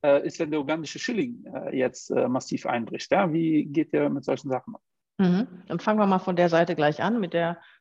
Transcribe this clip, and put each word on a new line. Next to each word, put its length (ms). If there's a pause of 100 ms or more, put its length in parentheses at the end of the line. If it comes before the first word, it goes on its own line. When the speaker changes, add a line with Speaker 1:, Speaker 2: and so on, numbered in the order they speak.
Speaker 1:
äh, 200
ist, 140
wenn 120
der 100
ugandische 380
Schilling, 440 (100)
äh, 220
jetzt, 340
äh, 200
massiv 360
einbricht. 460
Ja? 220
Wie 320
geht 260
ihr 180
mit 140
solchen 260
Sachen 260
um? 60 (360)
Speaker 2:
Mhm. 300 (200)
Dann 120
fangen 200
wir 80
mal 120
von 160
der 140
Seite 260
gleich 280
an, 160
mit 140
der, 260 (220)